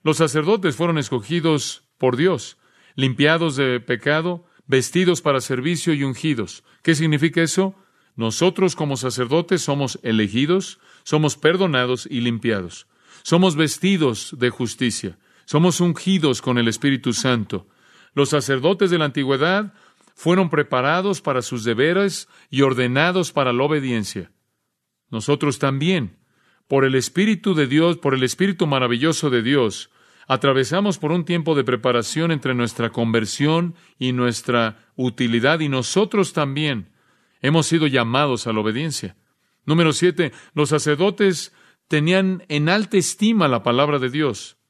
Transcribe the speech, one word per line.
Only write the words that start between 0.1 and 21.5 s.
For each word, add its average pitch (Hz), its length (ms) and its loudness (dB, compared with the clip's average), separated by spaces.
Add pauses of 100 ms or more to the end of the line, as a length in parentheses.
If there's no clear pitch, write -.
sacerdotes 160 580 0
fueron 170 220 0
escogidos 147 880 -2 (120)
por 127 160 2
Dios, 156 420 -2 (380)
limpiados 143 600 2
de 127 240 0
pecado, 156 680 -2 (200)
vestidos 170 560 2
para 135 200 0
servicio 143 520 -2
y 139 100 0
ungidos. 131 600 -4 (180)
¿Qué 165 140 2
significa 160 480 2
eso? 190 320 0 (400)
Nosotros 170 600 0
como 139 220 -4
sacerdotes 127 640 -2
somos 143 420 -4
elegidos, 123 760 -2 (240)
somos 151 340 0
perdonados 147 720 0
y 123 120 -4
limpiados. 110 640 -4 (360)
Somos 170 320 4
vestidos 156 800 0
de 123 120 0
justicia. 113 680 -4 (280)
Somos 160 360 2
ungidos 170 600 0
con 123 160 0
el 117 100 2
Espíritu 123 460 -2
Santo. 110 540 -2 (460)
Los 139 160 0
sacerdotes 147 640 0
de 175 60 2
la 156 80 0
antigüedad 147 680 -2 (400)
fueron 180 360 0
preparados 151 720 0
para 131 200 -2
sus 120 220 -6